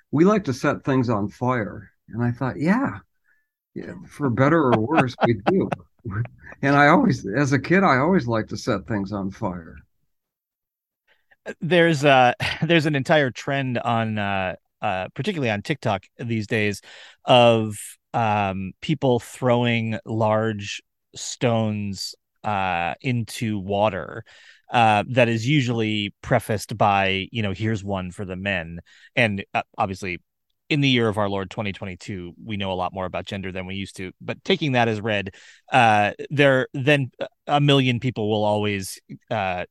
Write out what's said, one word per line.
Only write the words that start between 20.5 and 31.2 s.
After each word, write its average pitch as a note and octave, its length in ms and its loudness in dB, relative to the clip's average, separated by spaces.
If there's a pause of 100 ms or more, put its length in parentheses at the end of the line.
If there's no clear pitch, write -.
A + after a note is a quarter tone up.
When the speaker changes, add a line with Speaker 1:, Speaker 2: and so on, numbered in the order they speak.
Speaker 2:
stones, G#2+ 1000 -2 (280)
uh, F#2+ 580 -2
into A#2 580 -4
water, G2 640 -2 (480)
uh, A2 380 4
that B2 180 4
is A2+ 200 -2
usually A2+ 760 0
prefaced A2+ 560 -2
by, G2 540 2
you A#2 100 -4
know, G2+ 100 -2
"Here's G#2+ 320 -4
one F#2+ 280 -6
for G2+ 140 -12
the F#2 100 -8
men." F2+ 440 -6 (360)
And, G#2+ 280 0 (100)
uh, A#2 100 -2 (140)
obviously, F#2+ 440 -4 (480)
in D3 120 0
the C#3 80 2
year A#2+ 180 4
of G2+ 100 0
our G#2 120 0